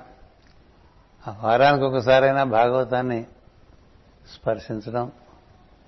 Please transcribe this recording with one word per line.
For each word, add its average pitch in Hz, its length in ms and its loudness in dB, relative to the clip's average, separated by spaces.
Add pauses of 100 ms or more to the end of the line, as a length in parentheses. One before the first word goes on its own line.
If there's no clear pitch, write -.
(1300)
వారానికి 120 580 2
ఒకసారైనా 131 580 2
భాగవతాన్ని 123 800 0 (1080)
స్పర్శించడం, 113 800 -8 (760)